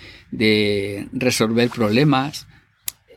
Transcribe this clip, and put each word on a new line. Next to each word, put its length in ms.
de 840
resolver 560
problemas. 800